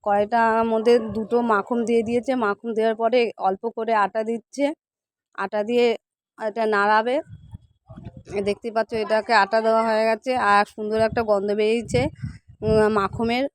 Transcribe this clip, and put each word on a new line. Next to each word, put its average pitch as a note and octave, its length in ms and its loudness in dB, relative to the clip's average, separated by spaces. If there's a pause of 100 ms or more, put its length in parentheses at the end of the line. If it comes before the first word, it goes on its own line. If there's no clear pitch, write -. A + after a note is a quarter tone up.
কড়াইটার A3 600 0
মধ্যে A3+ 280 2 (160)
দুটো A3 320 -4
মাখন A3+ 440 0
দিয়ে A#3 180 2
দিয়েছে, A#3+ 320 -2
মাখন A3+ 380 -4
দেওয়ার A3 220 0
পরে A3+ 240 2 (180)
অল্প F#3+ 320 -2
করে A3+ 260 -4
আটা G3+ 280 0
দিচ্ছে, A#3 420 -4 (720)
আটা G3 260 -4
দিয়ে A#3+ 220 2 (520)
এটা A3 280 -4
নাড়াবে। G#3+ 500 2 (1300)
দেখতেই G3+ 280 -4
পাচ্ছ, A3 220 -2
এটাকে A3 400 -2
আটা G#3 280 4
দেওয়া A3+ 220 2
হয়ে A3 220 0
গেছে, A3 260 -2 (140)
আর G3+ 200 4
সুন্দর G#3+ 360 -6
একটা A3 220 0
গন্ধ G#3 280 0
বেরিয়েছে, A3 500 0 (600)
উম, G#3+ 280 4
মাখনের। A3+ 640 0